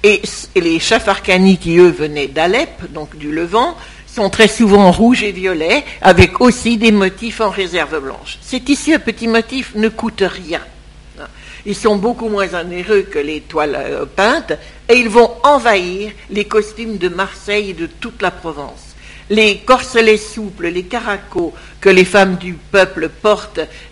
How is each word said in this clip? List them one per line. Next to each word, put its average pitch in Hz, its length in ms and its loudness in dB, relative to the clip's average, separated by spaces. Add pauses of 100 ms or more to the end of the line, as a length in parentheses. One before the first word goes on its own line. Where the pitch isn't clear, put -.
Et 208 200 2
s-, - 300 -12
et 185 80 0
les 165 180 -2
Chafarkani, 190 760 2
qui 170 220 0
eux 180 100 8
venaient 147 380 -4
d'Alep, 175 680 -4
donc 151 240 -14
du 147 140 -10
Levant, 202 440 -2 (300)
sont 202 240 -4
très 214 180 2
souvent 202 440 4
rouges 226 320 2
et 208 80 -4
violets, 185 520 -2 (200)
avec 180 380 4
aussi 240 360 2
des 220 140 4
motifs 202 500 -2
en 208 80 0
réserve 170 500 -4
blanche. - 440 -14
Ces 254 160 -6
tissus 277 340 0
à 302 60 2
petits 226 280 -6
motifs 226 460 -2
ne 220 160 0
coûtent 220 340 -4
rien. 170 380 -6 (1040)
Ils 202 100 -6
sont 214 200 0
beaucoup 226 340 -4
moins 196 240 -4
onéreux 180 480 -2
que 156 160 -8
les 147 240 -6
toiles, 147 340 -4
euh, 135 300 -8
peintes, 247 480 -2 (340)
et 233 60 6
ils 240 160 2
vont 226 220 6 (120)
envahir 214 680 2 (180)
les 202 160 -4
costumes 214 520 -4
de 180 120 -2
Marseille 196 600 -6
et - 20 -10
de 165 140 -10
toute - 340 -14
la 185 80 0
Provence. - 680 -14 (360)
Les 214 260 2
corselets 226 600 2
souples, 202 500 -10
les 180 160 -6
caracos 190 680 -6 (300)
que 196 80 4
les 185 160 6
femmes 190 300 2
du 180 180 -10
peuple 180 560 0
portent - 520 -2 (300)